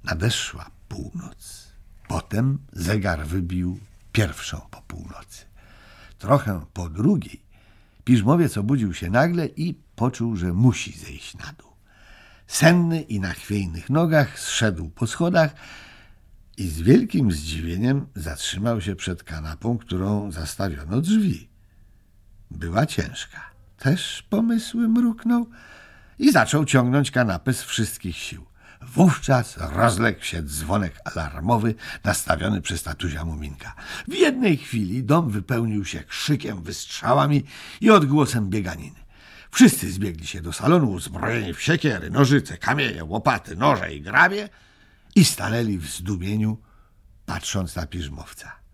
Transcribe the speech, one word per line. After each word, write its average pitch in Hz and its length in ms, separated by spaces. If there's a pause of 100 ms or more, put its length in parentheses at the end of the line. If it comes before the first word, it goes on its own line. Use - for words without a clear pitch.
Nadeszła - 640 (180)
północ. - 800 (400)
Potem 120 520 (140)
zegar 90 520
wybił 90 540 (320)
pierwszą - 500 (100)
po - 100
północy. - 640 (720)
Trochę 104 560
po 87 160
drugiej 117 560 (580)
Piżmowiec 131 540
obudził 107 360
się 87 160
nagle 160 360
i 170 340 (160)
poczuł, 117 400
że 87 180
musi 98 440
zejść 67 400
na - 160
dół. - 180 (760)
Senny 165 540
i 110 180
na 92 140
chwiejnych 92 560
nogach 156 500
zszedł 85 500
po - 180
schodach 165 440 (1040)
i 92 100
z 80 140
wielkim 135 500
zdziwieniem 82 840
zatrzymał 95 680
się 95 140
przed 90 280
kanapą, 80 540
którą 101 540
zastawiono 78 680
drzwi. 202 480 (1000)
Była 87 340
ciężka. - 560 (360)
Też - 520
pomysły 226 580
mruknął 233 640 (680)
i 285 120
zaczął 147 340
ciągnąć 131 460
kanapę 120 420
z - 100
wszystkich - 540
sił. - 280 (360)
Wówczas - 760
rozległ 95 680
się 85 200
dzwonek 80 640
alarmowy 90 680 (280)
nastawiony 92 580
przez - 220
tatusia 80 420
Muminka. 76 500 (320)
W 294 60
jednej 262 440
chwili 110 460
dom 147 260
wypełnił 107 560
się 80 180
krzykiem, 110 600
wystrzałami 143 800 (380)
i 220 80
odgłosem 139 600
bieganiny. 85 500 (520)
Wszyscy 147 400
zbiegli 90 360
się 82 140
do 80 120
salonu, 147 380
uzbrojeni 95 600
w - 80
siekiery, 120 480
nożyce, 131 480
kamienie, 117 460
łopaty, 104 520
noże 92 400
i 73 60
grabie, 180 480 (680)
i 175 100
stanęli 107 520
w 76 100
zdumieniu, 101 720 (680)
patrząc - 500
na 80 100
Piżmowca. - 680 (220)